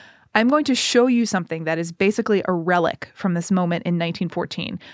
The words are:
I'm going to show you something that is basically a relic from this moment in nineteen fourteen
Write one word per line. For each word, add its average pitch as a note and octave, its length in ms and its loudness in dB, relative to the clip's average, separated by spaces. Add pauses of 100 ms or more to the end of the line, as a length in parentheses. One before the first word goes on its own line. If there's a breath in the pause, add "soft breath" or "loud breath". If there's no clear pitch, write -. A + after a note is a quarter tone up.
(340 loud breath)
I'm A3 140 4
going D4 160 4
to C#4 120 0
show A#3+ 320 2
you A#3+ 180 2
something E3 400 -4
that D#3+ 120 0
is E3+ 140 -4
basically G3+ 540 2
a F#3 80 0
relic F3 600 0
from F#3 200 -2
this E3+ 180 -2
moment F3 340 0
in F3 120 0
nineteen E3+ 320 -4
fourteen - 500 -8 (140 loud breath)